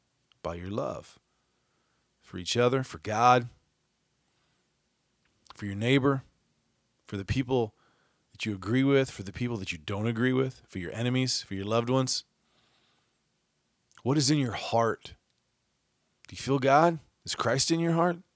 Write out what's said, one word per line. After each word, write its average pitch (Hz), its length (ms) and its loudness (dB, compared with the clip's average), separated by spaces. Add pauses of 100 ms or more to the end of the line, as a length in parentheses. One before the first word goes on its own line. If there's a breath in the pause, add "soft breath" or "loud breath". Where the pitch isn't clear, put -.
(400)
by 85 140 -8
your 87 160 -10
love 120 480 -8 (1040)
for - 160 -14
each 90 180 -4
other, 123 280 2
for - 140 -14
God, 120 500 4 (2000)
for 104 100 -10
your 98 80 -8
neighbor, 135 480 2 (840)
for 107 80 -8
the 98 80 -6
people 123 500 -2 (560)
that - 160 -10
you 107 80 -4
agree 117 300 0
with, 135 260 2
for - 140 -12
the 98 80 -12
people 120 240 -4
that 95 160 -8
you 85 60 -10
don't 101 280 -4
agree 120 260 0
with, 131 360 -2
for - 100 -10
your 87 140 -8
enemies, 123 500 -2
for - 120 -12
your 98 120 -6
loved 117 240 0
ones. 131 320 0 (1800)
What 131 120 2
is 135 140 2
in 151 80 4
your 123 140 0
heart? - 640 -2 (1120)
Do - 60 -16
you - 60 -12
feel 135 200 0
God? 151 400 6 (240)
Is - 100 -6
Christ 131 380 0
in 165 80 0
your 165 140 0
heart? 170 240 2 (180)